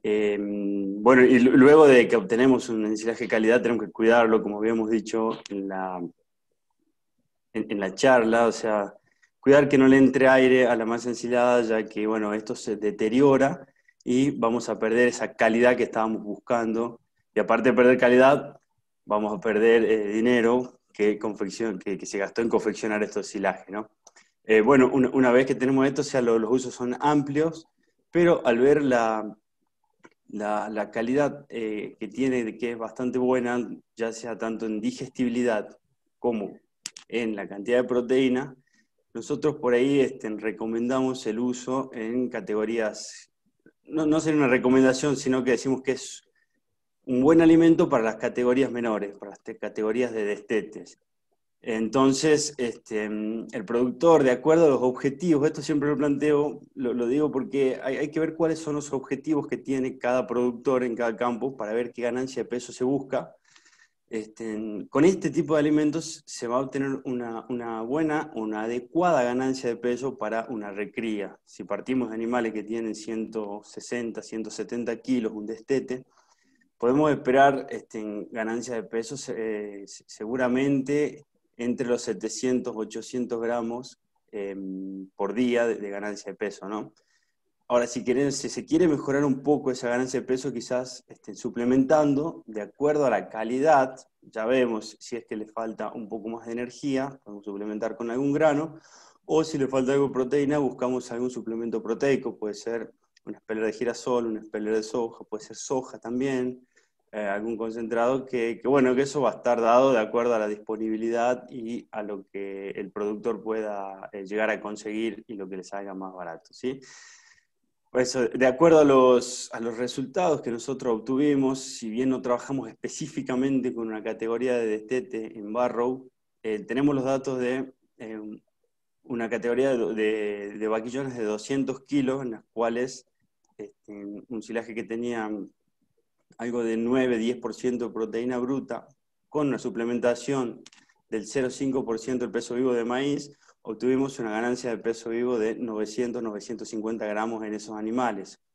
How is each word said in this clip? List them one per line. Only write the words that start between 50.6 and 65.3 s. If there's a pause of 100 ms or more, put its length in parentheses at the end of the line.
Entonces,
este,
el
productor,
de
acuerdo
a
los
objetivos,
esto
siempre
lo
planteo, (140)
lo,
lo
digo
porque
hay,
hay
que
ver
cuáles
son
los
objetivos
que
tiene
cada
productor
en
cada
campo
para
ver
qué
ganancia
de
peso
se
busca. (760)
Este,
con
este
tipo